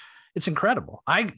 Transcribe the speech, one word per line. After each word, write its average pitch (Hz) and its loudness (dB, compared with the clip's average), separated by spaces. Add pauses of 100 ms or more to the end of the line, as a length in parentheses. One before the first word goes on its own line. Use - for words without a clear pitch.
(360)
it's 165 -4
incredible. 196 0
I, 190 2